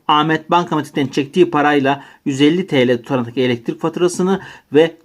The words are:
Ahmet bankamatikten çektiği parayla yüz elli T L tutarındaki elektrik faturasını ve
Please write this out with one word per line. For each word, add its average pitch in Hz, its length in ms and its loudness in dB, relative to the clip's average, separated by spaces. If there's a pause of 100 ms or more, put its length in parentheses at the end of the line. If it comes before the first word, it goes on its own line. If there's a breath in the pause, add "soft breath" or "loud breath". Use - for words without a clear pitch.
Ahmet 156 420 0
bankamatikten 160 560 -2
çektiği 147 440 0
parayla 143 540 0 (200 loud breath)
yüz 139 160 -2
elli 175 260 2
T 127 220 2
L 123 80 2
tutarındaki 120 440 -4
elektrik 123 400 -2
faturasını 180 600 -2 (320 loud breath)
ve 160 320 4